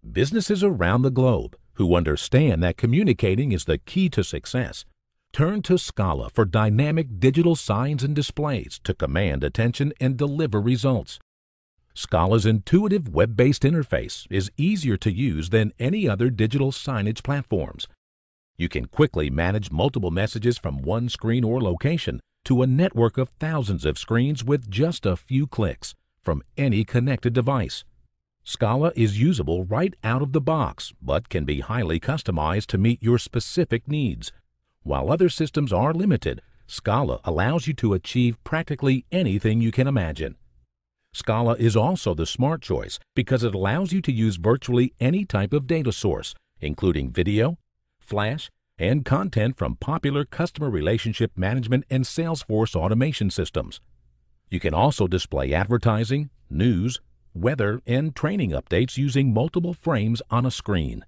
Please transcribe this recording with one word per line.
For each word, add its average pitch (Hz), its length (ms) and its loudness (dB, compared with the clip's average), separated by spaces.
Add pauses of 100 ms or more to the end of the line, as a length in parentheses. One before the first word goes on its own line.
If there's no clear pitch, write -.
(100)
Businesses 185 540 0
around 117 380 2
the 135 80 2
globe 123 460 2 (180)
who 87 200 4
understand 87 680 2
that 87 140 0
communicating 123 760 2
is 87 120 -2
the 76 140 0
key 185 320 0
to 95 140 0
success - 600 -6 (480)
turn 180 300 0
to 180 160 2
Scala 76 500 -2
for 110 160 2
dynamic 110 760 0
digital 160 340 4
signs 127 480 -2
and 143 140 -2
displays 147 640 -4
to - 120 -4
command 73 500 0
attention 120 560 0
and 131 160 0
deliver 143 440 0
results. 120 600 0 (760)
Scala's 95 520 2
intuitive 170 640 2
web-based 107 540 2
interface 135 680 0
is 98 260 0
easier 151 400 0
to 104 160 0
use 87 380 -2
than 107 280 2
any 170 300 0
other 110 220 2
digital 123 420 0
signage 110 500 -4
platforms. 135 640 -4 (720)
You 85 120 -2
can 60 180 -4
quickly 78 440 2
manage 90 400 -2
multiple 92 400 0
messages 110 480 -2
from 69 240 -6
one 113 260 -2
screen 117 360 -2
or 117 160 0
location 101 600 -2 (240)
to 127 180 2
a 131 40 4
network 127 500 2
of 131 120 -2
thousands 131 560 -4
of 76 140 0
screens 120 460 0
with 127 260 0
just 139 360 0
a 90 100 2
few 135 300 -2
clicks - 480 -4 (280)
from 76 200 -2 (140)
any 113 280 2
connected 123 480 0
device. 123 520 -2 (580)
Scala 131 540 0
is 107 240 2
usable 92 440 0
right 110 380 -2
out 123 200 -2
of 135 100 -4
the 151 80 2
box, 143 600 -2
but 69 280 -2
can 78 160 -2
be 71 160 -2
highly 87 400 -2
customized 92 640 -2
to 98 120 -2
meet 117 240 2
your 117 160 4
specific - 680 -2
needs. 131 460 -4 (500)
While 71 300 0
other 170 160 4
systems 147 440 -2
are 127 200 2
limited, 165 480 0 (260)
Scala 110 580 -2
allows 101 420 0
you 156 80 -2
to 107 200 0
achieve 120 500 0
practically 139 680 -2
anything 113 480 2
you 113 120 2
can 127 140 2
imagine. 82 500 -2 (760)
Scala 117 420 0
is 113 220 4
also 113 380 2
the 80 100 -2
smart 139 380 0
choice 53 360 -4 (160)
because 127 300 0
it 101 100 0
allows 131 380 0
you 190 80 2
to 147 120 0
use 110 240 2
virtually 123 640 2
any 170 240 2
type 104 280 -2
of 143 140 0
data 160 260 0
source, - 420 -4 (260)
including 73 500 0
video, 104 480 0 (400)
flash, 107 520 -6 (280)
and 117 260 0
content 131 520 0
from 60 200 -4
popular 143 480 -2
customer 151 460 -4
relationship 104 680 -2
management 120 540 0
and 131 140 0
Salesforce 135 680 -2
automation 107 540 0
systems. - 520 -6 (680)
You 87 120 -4
can - 120 -2
also 107 340 2
display 71 460 -2
advertising, 113 800 0 (180)
news, 104 520 0 (340)
weather, 110 520 0
and 135 300 0
training 156 340 -2
updates 85 460 -2
using 135 380 2
multiple 170 400 0
frames 113 560 -2
on 123 160 2
a 123 40 0
screen. 76 580 -4